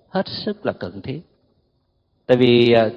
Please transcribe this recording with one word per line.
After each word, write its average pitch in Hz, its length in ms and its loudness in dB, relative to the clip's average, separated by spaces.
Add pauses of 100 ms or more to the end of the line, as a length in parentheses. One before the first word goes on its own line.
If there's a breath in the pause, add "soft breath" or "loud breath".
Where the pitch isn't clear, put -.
hết 190 180 -6
sức - 380 -10
là 98 80 -4
cần 95 280 -14
thiết. 139 200 -12 (1040)
Tại 127 120 2
vì, 120 340 4
à, 113 240 2